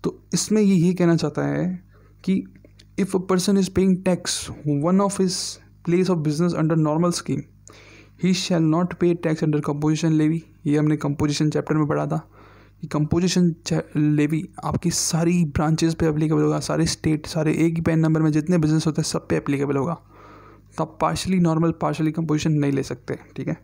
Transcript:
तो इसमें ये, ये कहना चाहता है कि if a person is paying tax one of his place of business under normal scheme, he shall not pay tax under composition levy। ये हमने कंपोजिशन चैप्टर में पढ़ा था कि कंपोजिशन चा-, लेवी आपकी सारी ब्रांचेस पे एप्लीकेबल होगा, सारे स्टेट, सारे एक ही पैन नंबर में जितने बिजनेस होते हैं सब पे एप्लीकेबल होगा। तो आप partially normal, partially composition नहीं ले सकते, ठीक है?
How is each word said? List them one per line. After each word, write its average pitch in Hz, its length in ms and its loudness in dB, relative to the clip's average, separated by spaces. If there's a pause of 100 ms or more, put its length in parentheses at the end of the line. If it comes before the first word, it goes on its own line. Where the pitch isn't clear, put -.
तो - 200 -6 (100)
इसमें 214 280 0
ये, 196 120 4
ये 175 200 4
कहना 170 220 2
चाहता 147 300 -2
है 160 380 -4 (400)
कि 190 180 0 (580)
if 196 140 -2
a 185 60 2 (120)
person 190 260 2
is 185 200 0
paying 190 180 4 (120)
tax - 420 -4 (360)
one 190 220 2
of 190 120 -4
his 185 180 0 (500)
place 175 220 2
of 165 180 0
business 160 340 0
under 160 140 2 (120)
normal 170 320 2
scheme, 147 220 -6 (800)
he 185 180 4
shall 165 320 0
not 175 280 -2
pay 175 120 4 (120)
tax 160 220 0
under 147 220 0
composition 151 480 0
levy। 156 220 0 (260)
ये 147 120 2
हमने 151 180 2
कंपोजिशन 147 540 0
चैप्टर 151 240 -2
में 151 120 2
पढ़ा 151 200 -2
था 156 100 -4 (640)
कि 160 60 -12
कंपोजिशन 170 640 2 (160)
चा-, - 300 -4
लेवी 151 460 2 (220)
आपकी 156 260 -2
सारी 170 540 0
ब्रांचेस 160 500 0
पे 165 120 0
एप्लीकेबल 156 360 0
होगा, 151 180 0
सारे 156 260 -2
स्टेट, 156 400 -2
सारे 156 280 -2
एक 165 200 2
ही 170 60 -2
पैन 165 180 2
नंबर 160 240 2
में 156 100 4
जितने 156 260 2
बिजनेस 156 280 2
होते 156 160 -2
हैं - 60 -4
सब - 200 -6
पे 160 80 0
एप्लीकेबल 139 400 -2
होगा। 165 180 -2 (840)
तो 160 60 0
आप 160 180 -12
partially 175 440 0
normal, 165 260 2 (100)
partially 151 300 -2
composition 156 380 -2
नहीं 143 220 2
ले 139 100 -2
सकते, - 360 -10 (180)
ठीक 135 120 -6
है? 170 160 -6